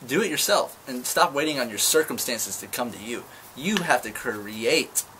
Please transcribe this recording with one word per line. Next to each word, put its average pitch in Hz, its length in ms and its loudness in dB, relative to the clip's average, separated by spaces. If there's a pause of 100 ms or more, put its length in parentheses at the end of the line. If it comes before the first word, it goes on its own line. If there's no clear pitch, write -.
Do 139 160 2
it 233 100 0
yourself, - 460 2 (100)
and 123 180 -6
stop 170 280 4
waiting 143 260 0
on 120 100 -2
your 104 80 -8
circumstances 123 800 2
to - 100 -10
come 120 240 -4
to 87 80 -10
you. 110 240 -6 (320)
You 190 220 0
have 160 260 4
to 123 80 -6
create 110 920 0 (160)